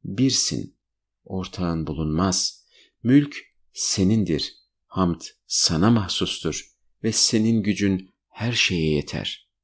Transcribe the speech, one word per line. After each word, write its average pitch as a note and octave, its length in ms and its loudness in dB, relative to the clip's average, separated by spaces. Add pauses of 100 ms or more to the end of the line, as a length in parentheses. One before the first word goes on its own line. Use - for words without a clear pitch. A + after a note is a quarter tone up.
Birsin, A#2+ 720 0 (460)
ortağın F2+ 600 -4
bulunmaz. D#2+ 800 -2 (360)
Mülk C#3+ 340 4 (360)
senindir, F#2+ 840 0 (320)
hamd F2 340 -2 (260)
sana F2+ 440 2
mahsustur - 760 -2 (400)
ve A2+ 80 0
senin A2 500 2
gücün G2 520 0 (140)
her A#2 240 -6
şeye E2 380 0
yeter. - 600 -4 (140)